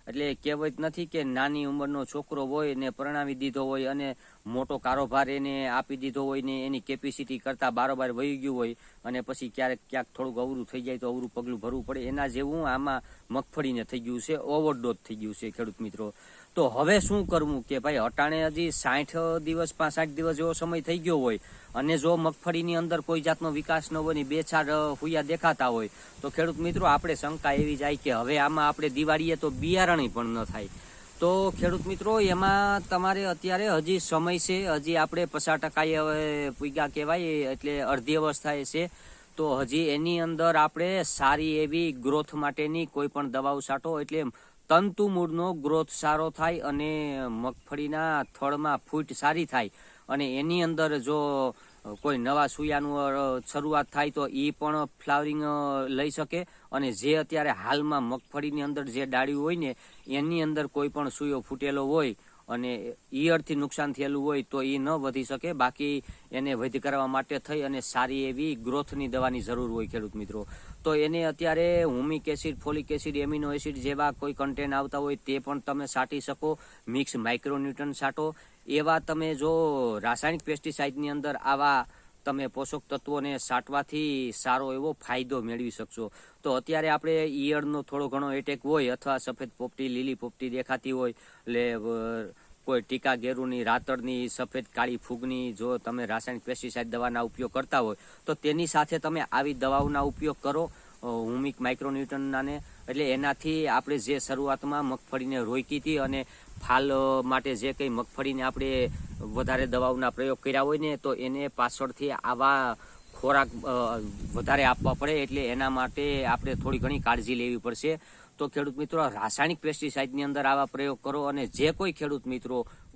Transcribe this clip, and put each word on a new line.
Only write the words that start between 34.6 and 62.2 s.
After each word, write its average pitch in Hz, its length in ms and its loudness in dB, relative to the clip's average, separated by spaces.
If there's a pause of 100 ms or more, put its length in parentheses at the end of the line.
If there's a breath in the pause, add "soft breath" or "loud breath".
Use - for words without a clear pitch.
હજી 156 280 0
આપણે 165 300 2
પચાસ 156 340 2
ટકા 156 240 0
એ 160 120 2
હવે 151 540 0
પૂગ્યા 143 380 -2
કહેવાય, 151 340 0
એટલે 147 600 0
અડધી 131 340 2
અવસ્થાએ 147 480 0
છે. 165 260 -2 (480 loud breath)
તો 151 180 2
હજી 135 220 2
એની 165 420 2
અંદર 165 360 4
આપણે 165 480 4
સારી 151 540 2
એવી 156 340 2
ગ્રોથ 139 420 0
માટેની 151 520 0
કોઈ 143 220 -2
પણ 143 240 -2
દવાઓ 139 300 0
છાંટો, 147 380 -2
એટલે 151 240 -2 (460 loud breath)
તંતુ 196 380 6
મૂળનો 175 460 2
ગ્રોથ 156 360 2
સારો 156 400 2
થાય 165 300 0
અને 147 680 -2
મગફળીના 143 960 -2
થડમાં 143 540 0
ફૂટ 147 360 -4
સારી 156 320 2
થાય, 117 260 -2 (380 loud breath)
અને 135 300 0
એની 170 220 2
અંદર 160 360 2
જો 139 580 0 (460 loud breath)
કોઈ 143 160 0
નવા 139 300 4
સુયાનું, 147 520 0
અ, 135 400 2
શરૂઆત 147 460 0
થાય 147 240 0
તો 139 180 -2
ઈ 139 240 0
પણ 151 340 0
ફ્લાવરિંગ, 147 580 0
અ, 143 440 0
લઈ 139 220 0
શકે, 165 380 -4 (240 loud breath)
અને 135 200 0
જે 139 240 2
અત્યારે 151 340 2
હાલમાં 135 540 0
મગફળીની 143 580 -4
અંદર 143 220 -2
જે 131 220 -2
ડાળીઓ 135 360 0
હોય 165 140 0
ને, 139 200 -2 (320 loud breath)
એની 156 340 0
અંદર 151 260 0
કોઈ 143 200 0
પણ 143 220 -2
સુયો 143 300 -2
ફૂટેલો 139 460 -2
હોય 143 300 2 (340 loud breath)